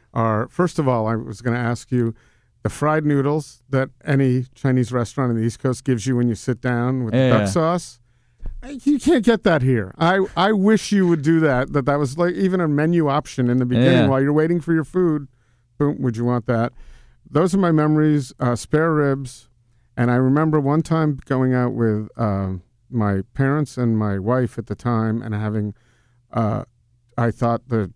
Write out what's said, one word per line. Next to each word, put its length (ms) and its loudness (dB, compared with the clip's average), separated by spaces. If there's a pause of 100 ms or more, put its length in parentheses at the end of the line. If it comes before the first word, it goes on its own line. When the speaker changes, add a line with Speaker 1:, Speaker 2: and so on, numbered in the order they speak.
(120)
Speaker 1:
are, 360 0
first 300 -2
of 80 0
all, 200 0
I 100 0
was 240 -8
gonna 180 -2
ask 320 -4
you, 240 0 (480)
the 60 -2
fried 380 0
noodles 640 -2
that 180 0 (160)
any 400 2 (100)
Chinese 380 0
restaurant 380 -2
on 60 -2
the 60 -2
East 180 -4
Coast 240 -4
gives 220 -2
you 100 -2
when 120 0
you 60 -2
sit 260 -6
down 440 -2
with 100 -6
Speaker 2:
Yeah, 100 4
Speaker 1:
the 60 4
duck 100 4
Speaker 2:
yeah. 60 0
Speaker 1:
sauce. 540 -2 (600)
I, 220 -14
you 140 2
can't 260 2
get 200 2
that 180 4
here. 340 0
I, 300 2 (100)
I 160 2
wish 400 2
you 140 4
would 160 2
do 180 4
that, 320 0
that 140 0
that 120 2
was, 200 -4
like, 160 0
even 260 0
a 80 0
menu 400 2
option 400 -2
in 80 2
the 80 0
beginning 280 4
Speaker 2:
Yeah. 160 4
Speaker 1:
while 120 2
you're 140 0
waiting 260 2
for 140 -2
your 100 2
food. 440 -2 (500)
Boom, 240 0
would 160 -2
you 80 -2
want 200 0
that? 280 0 (560)
Those 240 2
are 40 2
my 140 2
memories, 640 2
uh, 180 0
spare 360 0
ribs. 560 -2 (480)
And 140 2
I 60 4
remember 440 2
one 220 0
time 420 0
going 300 0
out 180 0
with, 360 -2 (100)
uh, 360 -2 (360)
my 320 -2 (100)
parents 460 -2
and 180 0
my 220 -2
wife 400 -2
at 80 -12
the 80 -8
time 480 -2
and 120 -8
having, 400 -4 (580)
uh, 320 -2 (520)
I 140 0
thought 380 -4
the 280 -4